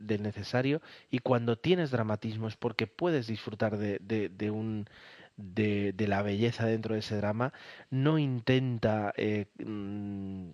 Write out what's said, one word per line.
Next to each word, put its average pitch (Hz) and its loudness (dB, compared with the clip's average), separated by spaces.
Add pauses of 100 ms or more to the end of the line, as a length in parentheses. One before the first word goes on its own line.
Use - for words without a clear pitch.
del 107 0
necesario, 123 0 (280)
y 131 0
cuando 117 2
tienes 165 2
dramatismo 110 -2
es 107 -6
porque 113 0
puedes 156 0
disfrutar 107 -2
de, 101 0
de, 101 0
de 101 -4
un... 107 -4 (480)
De, 101 0
de 101 0
la 98 2
belleza 107 2
dentro 113 0
de 107 0
ese 107 -4
drama, 107 0 (380)
no 143 4
intenta, 123 2
eh, 107 0 (100)
mm, 98 -6